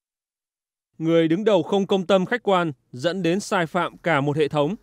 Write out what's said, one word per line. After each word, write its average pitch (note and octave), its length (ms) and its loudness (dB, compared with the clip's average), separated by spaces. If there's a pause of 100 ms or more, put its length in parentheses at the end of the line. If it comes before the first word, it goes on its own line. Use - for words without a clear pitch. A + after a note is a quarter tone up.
(1000)
Người E3 300 2
đứng F3 160 -2
đầu G3+ 180 4
không G3 240 -2
công F#3+ 200 -2
tâm F#3+ 200 2
khách B3 160 -4
quan F3 300 0 (200)
dẫn E3 300 -4
đến E3+ 180 0
sai F#3 260 -2
phạm D#3+ 300 -4
cả D#3 240 0
một C#3+ 160 0
hệ D3+ 120 2
thống. D3+ 340 0